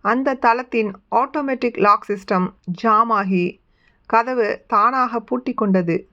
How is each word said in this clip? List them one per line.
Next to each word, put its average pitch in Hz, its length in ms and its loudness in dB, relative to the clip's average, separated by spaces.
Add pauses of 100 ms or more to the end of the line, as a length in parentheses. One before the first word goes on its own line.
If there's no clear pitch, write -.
அந்த 262 340 0
தளத்தின் 240 580 0 (180)
ஆட்டோமேட்டிக் 262 680 -2
லாக் 208 300 2
சிஸ்டம் 196 460 -2 (100)
ஜாம் 220 460 0
ஆகி 190 500 0 (460)
கதவு 233 600 0
தானாக 240 540 0
பூட்டிக் 247 360 -6
கொண்டது. 185 560 0